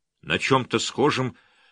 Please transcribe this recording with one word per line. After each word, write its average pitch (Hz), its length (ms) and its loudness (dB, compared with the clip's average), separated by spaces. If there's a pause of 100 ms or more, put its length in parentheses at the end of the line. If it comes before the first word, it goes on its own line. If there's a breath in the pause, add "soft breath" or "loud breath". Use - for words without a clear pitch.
(220)
на 87 160 -2
чём-то 123 400 0
схожем 127 580 0 (360 soft breath)